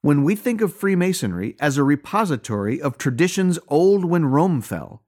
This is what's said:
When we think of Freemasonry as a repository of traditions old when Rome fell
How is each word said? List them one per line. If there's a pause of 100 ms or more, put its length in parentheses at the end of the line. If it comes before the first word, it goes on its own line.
When
we
think
of
Freemasonry
as
a
repository
of
traditions (100)
old
when
Rome
fell